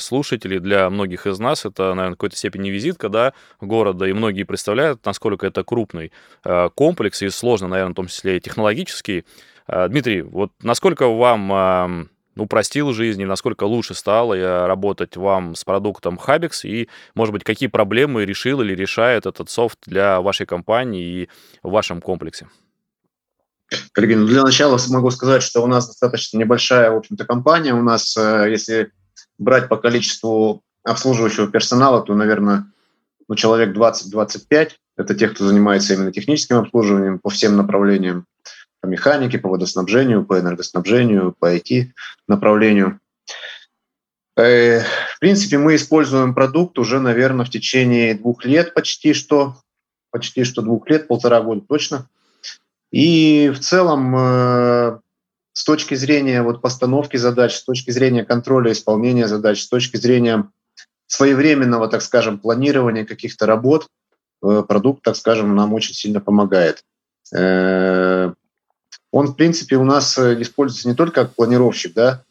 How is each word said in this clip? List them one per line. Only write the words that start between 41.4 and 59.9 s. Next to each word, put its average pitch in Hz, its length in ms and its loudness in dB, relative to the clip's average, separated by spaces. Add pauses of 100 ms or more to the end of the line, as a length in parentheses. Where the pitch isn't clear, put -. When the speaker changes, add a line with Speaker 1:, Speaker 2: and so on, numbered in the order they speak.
Speaker 2:
ай 87 100 2
ти 123 340 -2 (360)
направлению. 104 720 4 (1400)
Э, 120 440 4
в - 400 -6
принципе, 190 380 2
мы 151 160 4
используем 135 580 2
продукт 139 460 0
уже, 120 220 0
наверное, 127 440 2
в 123 60 -12
течение 117 640 0
двух 120 300 -4
лет 160 280 2
почти - 420 0
что, 139 420 0 (540)
почти 120 340 -4
что 120 180 -4
двух 110 260 -2
лет, 151 200 0
полтора 120 340 2
года 110 260 -4
точно. 147 380 -4 (840)
И 151 640 4
в 127 40 -10
целом, 147 580 0
э, 123 840 2 (520)
с - 120 -10
точки 151 300 0
зрения 135 480 0
вот 117 200 -2
постановки 131 560 -2
задач, 120 360 2
с - 100 -12
точки 127 260 -6
зрения 123 340 2
контроля 120 480 0
исполнения 113 560 0
задач, 104 320 0
с - 80 -10
точки 123 280 -2